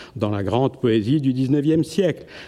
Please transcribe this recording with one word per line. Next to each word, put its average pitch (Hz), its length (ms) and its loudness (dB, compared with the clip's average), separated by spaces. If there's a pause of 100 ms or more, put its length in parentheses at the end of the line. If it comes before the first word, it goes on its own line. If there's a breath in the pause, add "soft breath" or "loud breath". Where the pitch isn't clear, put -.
(160 loud breath)
dans 104 140 0
la 101 120 -2
grande 117 380 0
poésie 117 400 2
du 131 120 2
dix-neuvième 143 520 2
siècle. - 420 -2 (220 loud breath)